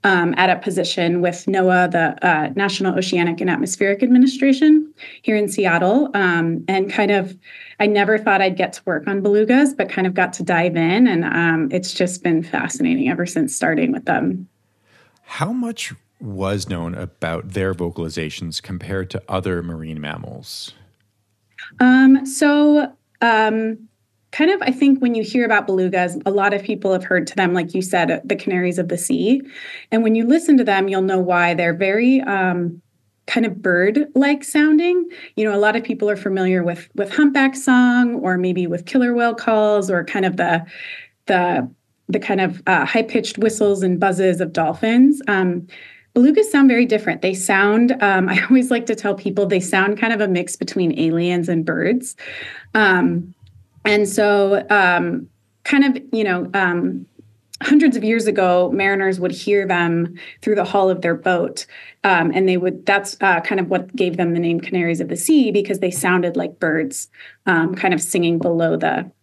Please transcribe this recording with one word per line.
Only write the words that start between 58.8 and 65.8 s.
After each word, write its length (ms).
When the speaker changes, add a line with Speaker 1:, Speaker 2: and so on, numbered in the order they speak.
Speaker 1:
would 120
hear 360
them 480
through 140
the 80
hull 260
of 100
their 140
boat. 500
Um, 300
and 120
they 120
would, 260
that's, 380
uh, 180
kind 180
of 100
what 280
gave 220
them 160
the 60
name 200
Canaries 400
of 80
the 80
Sea, 360
because 260
they 120